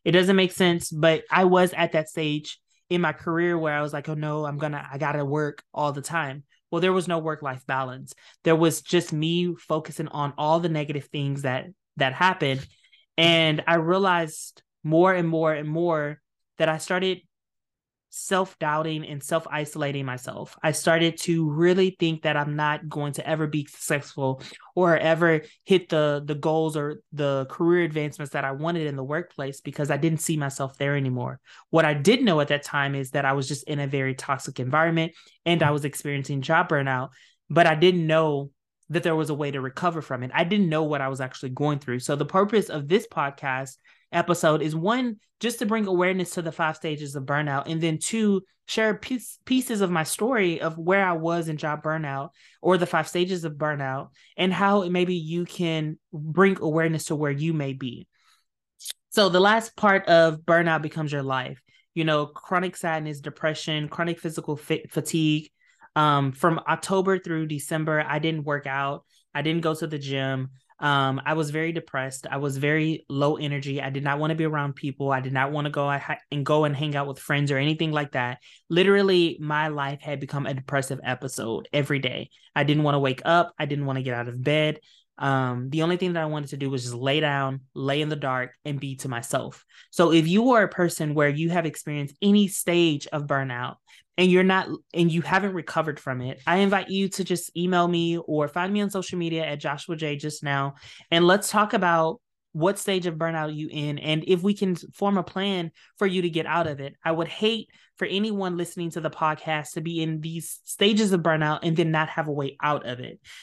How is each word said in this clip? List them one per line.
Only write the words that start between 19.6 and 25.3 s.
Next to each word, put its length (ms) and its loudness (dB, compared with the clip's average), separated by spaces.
myself. 580 -10
I 80 2
started 520 2
to 280 0
really 480 4
think 240 0
that 140 0
I'm 180 -2
not 340 -2
going 260 -4
to 140 -8
ever 200 0
be 180 -4
successful 720 -4
or 200 4
ever 440 4